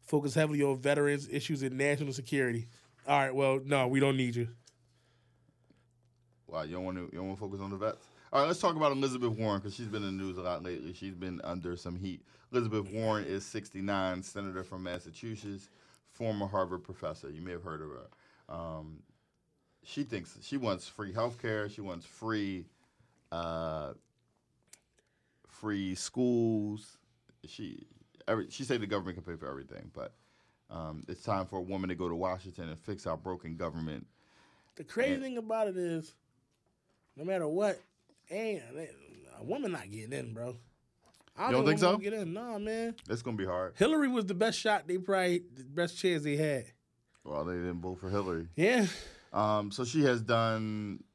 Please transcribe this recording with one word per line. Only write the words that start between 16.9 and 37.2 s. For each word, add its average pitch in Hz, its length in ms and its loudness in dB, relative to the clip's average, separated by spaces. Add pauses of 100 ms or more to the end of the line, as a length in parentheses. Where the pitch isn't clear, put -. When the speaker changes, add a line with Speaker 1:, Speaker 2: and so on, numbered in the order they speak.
Speaker 2:
You 78 100 -10
may 90 120 -8
have 85 100 -8
heard 80 200 -8
of 78 80 -8
her. 64 180 -14 (460)
Um, 80 480 -8 (840)
she - 180 -6
thinks, 101 400 -6
she - 140 -6
wants 110 320 0
free 101 240 -8
healthcare. 110 600 0
She - 80 -12
wants 87 240 -8
free, 101 640 -2 (640)
uh, 80 640 -4 (1500)
free 98 480 -2
schools. 110 1040 0 (480)
She, - 400 -12 (420)
every, 110 220 2
she - 140 -8
said 120 160 0
the 104 60 -4
government 95 300 -2
can 87 80 -12
pay 85 140 -8
for 78 100 -8
everything, 69 460 -10
but, - 180 -8 (580)
um, 78 380 -8
it's 90 140 -10
time 98 240 0
for 98 120 -6
a 90 40 -4
woman 92 260 -2
to 90 60 0
go 87 140 -2
to 85 60 0
Washington 90 540 -4
and 80 100 -8
fix - 280 -8
our 82 100 -2
broken 82 400 -8
government. 80 500 -6 (720)
Speaker 1:
The 160 80 -12
crazy 269 300 0
Speaker 2:
And 269 80 -4
Speaker 1:
thing 262 160 -4
about 220 300 0
it 185 80 -4
is, 170 380 -2 (1040)
no 139 80 -10